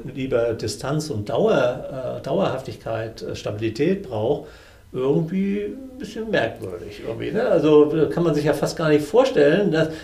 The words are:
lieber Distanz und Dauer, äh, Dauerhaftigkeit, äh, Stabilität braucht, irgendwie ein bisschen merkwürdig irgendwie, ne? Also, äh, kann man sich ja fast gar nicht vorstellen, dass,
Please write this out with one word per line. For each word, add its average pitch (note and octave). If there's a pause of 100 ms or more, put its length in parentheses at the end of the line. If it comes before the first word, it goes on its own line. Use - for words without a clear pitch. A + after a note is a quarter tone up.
(160)
lieber B2
Distanz C3
und G#2+
Dauer, C3
äh, -
Dauerhaftigkeit, A2+
äh, -
Stabilität A2+
braucht, A2+ (460)
irgendwie E3+
ein -
bisschen A3
merkwürdig G#2+
irgendwie, A#2
ne? G#3
Also, D3+
äh, D#3
kann E3+
man E3
sich D3
ja D3
fast -
gar D#3+
nicht D3
vorstellen, F#3+
dass, D#3+ (140)